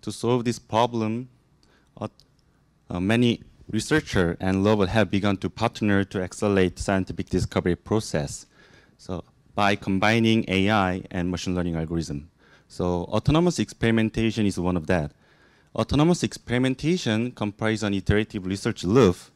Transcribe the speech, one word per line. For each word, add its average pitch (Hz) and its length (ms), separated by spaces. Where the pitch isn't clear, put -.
To 113 80
solve 117 340
this 120 140
problem, 117 680
uh, 107 120
uh, 87 100
many 113 460
researchers 107 720
and 95 240
lovers 104 240
have 101 200
begun 101 280
to 92 120
partner 104 580
to 98 140
accelerate 92 600
scientific 95 480
discovery 90 480
process. - 720
So 90 240
by 101 220
combining 110 720
A 95 240
I 92 300
and 90 180
machine 90 240
learning 87 220
algorithm. 80 520
So 87 460
autonomous 160 480
experimentation 113 840
is 95 140
one 90 180
of 78 120
that. 80 240
Autonomous 147 520
experimentation 123 1040
comprises 110 540
an 98 100
iterative 104 500
research 98 380
loop 110 360